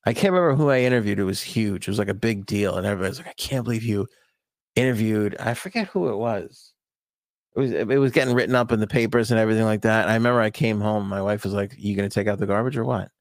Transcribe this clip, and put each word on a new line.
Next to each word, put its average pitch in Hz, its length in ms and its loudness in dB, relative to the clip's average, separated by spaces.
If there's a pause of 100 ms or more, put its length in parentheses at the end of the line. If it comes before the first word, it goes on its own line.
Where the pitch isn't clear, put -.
I 117 100 0
can't 190 200 2
remember 170 220 4
who 147 160 2
I 131 80 4
interviewed. 113 400 2
It 98 60 0
was 95 180 -2
huge. 104 440 -2
It 98 40 -4
was, 107 80 0
like, 101 100 0
a 101 60 -2
big 107 320 -4
deal, 101 280 -2
and 95 120 -2
everybody's 95 320 -4
like, - 80 -16
"I - 60 -18
can't 127 300 -6
believe 113 200 -4
you 101 240 -2 (680)
interviewed," 110 640 2
I 117 140 -2
forget 190 360 -6
who 180 200 -2
it 101 80 -2
was. 107 560 -6 (840)
It - 40 -2
was, 131 120 0
it 92 140 -2 (140)
was 135 120 4
getting 131 220 2
written 123 220 2
up 123 160 2
in 110 80 2
the 107 80 -2
papers 117 420 0
and 113 100 4
everything 110 260 2
like 107 180 0
that. 110 180 4
And 92 100 0
I 113 40 4
remember 120 260 2
I 107 80 2
came 107 320 0
home. 104 260 0
My 98 140 -4
wife 104 220 -2
was 98 100 -2
like, 101 240 -4
"You 101 180 -4
gonna 98 140 -2
take 104 180 -2
out 101 120 -2
the 101 80 -2
garbage 117 300 0
or 113 60 -2
what?" 110 380 -4